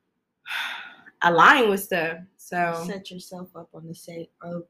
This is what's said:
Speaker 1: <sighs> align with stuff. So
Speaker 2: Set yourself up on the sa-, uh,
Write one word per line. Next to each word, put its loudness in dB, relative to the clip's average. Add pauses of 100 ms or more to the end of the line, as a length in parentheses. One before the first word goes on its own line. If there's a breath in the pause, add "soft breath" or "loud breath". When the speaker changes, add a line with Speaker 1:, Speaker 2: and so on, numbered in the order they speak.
(460)
Speaker 1:
<sighs> -10
align 6
with 2
stuff. -2 (180)
So -2
Speaker 2:
Set -10
yourself -14
up -18
on -16
the -14
sa-, -14 (180)
uh, -8